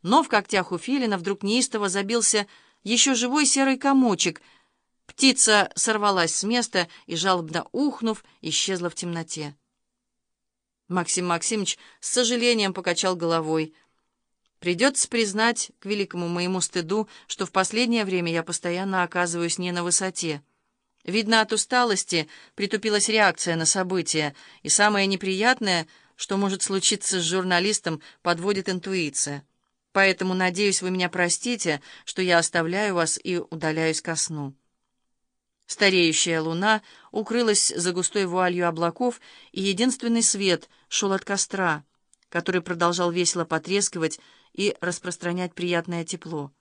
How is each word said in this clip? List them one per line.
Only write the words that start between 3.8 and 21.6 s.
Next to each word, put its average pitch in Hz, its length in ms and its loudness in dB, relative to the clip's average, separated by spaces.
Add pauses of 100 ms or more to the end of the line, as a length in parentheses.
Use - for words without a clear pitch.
Птица 220 720 4
сорвалась 202 580 2
с - 100 -4
места 214 440 0 (180)
и, 170 100 -8
жалобно 165 560 0
ухнув, 226 520 -2 (180)
исчезла 175 480 -2
в 165 60 -10
темноте. 165 600 -8 (1300)
Максим 180 400 -2
Максимыч 175 500 -2 (220)
с - 100 -10
сожалением 233 640 2
покачал 185 420 0
головой. 160 580 0 (840)
"Придётся 185 480 0
признать, 226 720 0
к - 60 -20
великому 196 420 -4
моему 180 340 -2
стыду, 185 460 -2 (200)
что - 180 -4
в 175 60 -16
последнее 220 540 2
время 180 260 -2
я 165 100 0
постоянно 180 640 -2
оказываюсь 170 540 -2
не 180 140 -4
на 175 120 -4
высоте. 175 580 -2 (640)
Видно, 220 380 2
от 214 120 -2
усталости 214 720 0 (280)